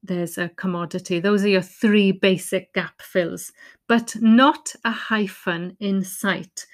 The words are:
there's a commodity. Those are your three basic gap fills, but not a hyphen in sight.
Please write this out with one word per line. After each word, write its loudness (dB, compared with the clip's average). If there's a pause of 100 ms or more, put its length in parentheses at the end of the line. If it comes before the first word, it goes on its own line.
there's -6
a -2
commodity. -4
Those 0
are 2
your 2
three 2
basic 0
gap -8
fills, -4 (360)
but 0
not 4 (120)
a -2
hyphen -6
in -2
sight. -8